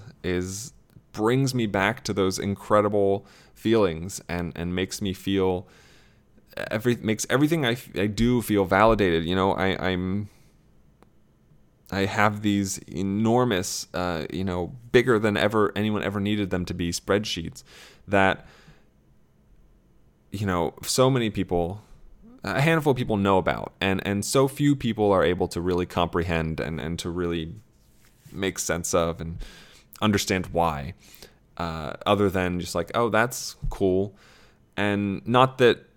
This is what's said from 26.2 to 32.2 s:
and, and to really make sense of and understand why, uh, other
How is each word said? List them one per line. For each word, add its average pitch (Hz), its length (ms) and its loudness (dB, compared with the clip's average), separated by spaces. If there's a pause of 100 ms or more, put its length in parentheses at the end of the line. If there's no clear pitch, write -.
and, 78 220 -6
and 82 180 -6
to 90 120 -8
really 85 420 -4 (800)
make 95 280 -6
sense 85 340 -4
of 85 280 0
and 82 160 -10 (640)
understand 101 460 0
why, 76 460 -2 (640)
uh, 80 360 -6 (120)
other 101 240 4